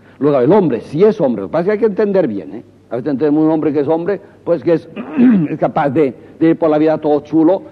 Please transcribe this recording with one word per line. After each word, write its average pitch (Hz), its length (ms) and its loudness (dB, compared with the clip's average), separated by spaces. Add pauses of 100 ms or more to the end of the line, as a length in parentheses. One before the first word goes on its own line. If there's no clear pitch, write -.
(200)
Luego, 139 200 2
el 127 120 2
hombre, 151 300 2
si 165 240 0
es 214 160 2
hombre, 117 220 -2
lo 92 40 -8
que - 60 -8
pasa 165 80 0
es 175 60 -4
que 208 40 0
hay 214 80 -2
que 226 60 0
entender 196 420 0
bien, 90 260 -8
¿eh? 117 100 -14 (260)
A 117 80 -6
veces 127 140 -6
entendemos 147 340 0
un 156 60 2
hombre 156 200 0
que 147 80 -2
es 135 80 -2
hombre, 170 320 -2 (240)
pues 165 180 -2
que 165 120 0
es, - 160 -4 (300)
<clears throat> 208 300 4
es 151 80 -6
capaz 147 320 -2
de, 135 240 0 (240)
de 165 120 2
ir 160 100 0
por 165 100 0
la 151 80 2
vida 156 200 2
todo 147 240 0
chulo, 160 500 0